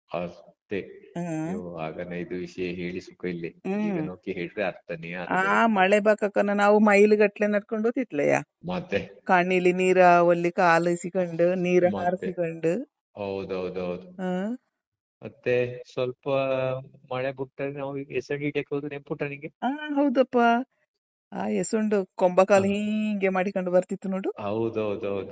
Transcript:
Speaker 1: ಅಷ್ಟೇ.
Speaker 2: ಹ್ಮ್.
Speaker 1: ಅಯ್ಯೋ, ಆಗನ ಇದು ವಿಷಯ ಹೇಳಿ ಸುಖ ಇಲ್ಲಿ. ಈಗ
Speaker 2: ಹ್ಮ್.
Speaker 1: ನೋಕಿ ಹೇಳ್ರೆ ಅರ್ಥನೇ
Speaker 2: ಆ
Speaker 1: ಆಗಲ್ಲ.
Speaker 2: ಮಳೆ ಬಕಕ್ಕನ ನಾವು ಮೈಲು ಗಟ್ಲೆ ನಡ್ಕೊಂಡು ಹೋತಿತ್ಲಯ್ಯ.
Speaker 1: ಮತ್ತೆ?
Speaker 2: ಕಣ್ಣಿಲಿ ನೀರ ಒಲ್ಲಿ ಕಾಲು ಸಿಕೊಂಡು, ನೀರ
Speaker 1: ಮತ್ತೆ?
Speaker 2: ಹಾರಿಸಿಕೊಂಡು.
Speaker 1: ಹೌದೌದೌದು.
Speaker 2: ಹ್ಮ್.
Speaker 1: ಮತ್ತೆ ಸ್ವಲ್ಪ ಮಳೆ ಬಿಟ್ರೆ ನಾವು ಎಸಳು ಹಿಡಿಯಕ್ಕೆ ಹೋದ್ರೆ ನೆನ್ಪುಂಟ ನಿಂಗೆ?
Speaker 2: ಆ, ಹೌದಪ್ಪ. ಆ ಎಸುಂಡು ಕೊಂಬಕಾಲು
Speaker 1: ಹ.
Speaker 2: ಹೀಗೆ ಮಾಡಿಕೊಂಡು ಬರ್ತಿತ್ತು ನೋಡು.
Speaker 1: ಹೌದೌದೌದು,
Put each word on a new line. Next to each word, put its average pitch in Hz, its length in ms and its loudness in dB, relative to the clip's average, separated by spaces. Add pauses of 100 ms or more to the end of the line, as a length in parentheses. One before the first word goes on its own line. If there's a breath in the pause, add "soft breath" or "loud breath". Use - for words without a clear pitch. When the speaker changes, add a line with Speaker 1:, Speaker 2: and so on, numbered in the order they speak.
(120)
Speaker 1:
ಅಷ್ಟೇ. - 680 -8 (320)
Speaker 2:
ಹ್ಮ್. 165 420 -6
Speaker 1:
ಅಯ್ಯೋ, 92 80 -8 (180)
ಆಗನ 87 380 -8
ಇದು 87 220 -8
ವಿಷಯ 90 360 -8
ಹೇಳಿ 90 260 -8
ಸುಖ - 280 -18
ಇಲ್ಲಿ. 85 220 -8 (280)
ಈಗ 208 160 -2
Speaker 2:
ಹ್ಮ್. 156 100 -4
Speaker 1:
ನೋಕಿ 95 280 -10
ಹೇಳ್ರೆ 87 320 -6
ಅರ್ಥನೇ 85 460 -10 (180)
Speaker 2:
ಆ 180 120 0
Speaker 1:
ಆಗಲ್ಲ. 196 120 -2 (180)
Speaker 2:
ಮಳೆ 196 300 4
ಬಕಕ್ಕನ 208 560 0
ನಾವು 208 260 6
ಮೈಲು 208 340 6
ಗಟ್ಲೆ 208 320 2
ನಡ್ಕೊಂಡು 214 360 -2
ಹೋತಿತ್ಲಯ್ಯ. 147 520 0 (240)
Speaker 1:
ಮತ್ತೆ? 180 380 -4 (260)
Speaker 2:
ಕಣ್ಣಿಲಿ 180 500 4
ನೀರ 185 220 4 (280)
ಒಲ್ಲಿ 170 300 2
ಕಾಲು 175 420 4
ಸಿಕೊಂಡು, 175 500 0 (120)
ನೀರ 180 280 4
Speaker 1:
ಮತ್ತೆ? 185 420 -2
Speaker 2:
ಹಾರಿಸಿಕೊಂಡು. 165 440 -2 (420)
Speaker 1:
ಹೌದೌದೌದು. 92 960 -6
Speaker 2:
ಹ್ಮ್. 185 400 -4 (680)
Speaker 1:
ಮತ್ತೆ - 320 -4 (340)
ಸ್ವಲ್ಪ 127 380 -6 (840)
ಮಳೆ 127 280 -4
ಬಿಟ್ರೆ 135 380 -8
ನಾವು 139 200 -8 (220)
ಎಸಳು 143 260 -4
ಹಿಡಿಯಕ್ಕೆ 147 300 -4
ಹೋದ್ರೆ 147 200 -6
ನೆನ್ಪುಂಟ 143 360 -8
ನಿಂಗೆ? 143 300 -12
Speaker 2:
ಆ, 240 120 -2 (240)
ಹೌದಪ್ಪ. 277 440 2 (920)
ಆ - 120 -8 (120)
ಎಸುಂಡು 214 420 0 (200)
ಕೊಂಬಕಾಲು 190 500 4
Speaker 1:
ಹ. - 20 2
Speaker 2:
ಹೀಗೆ 208 600 -2
ಮಾಡಿಕೊಂಡು 185 400 -2
ಬರ್ತಿತ್ತು 180 380 0
ನೋಡು. 196 260 -4
Speaker 1:
ಹೌದೌದೌದು, 107 760 -4 (220)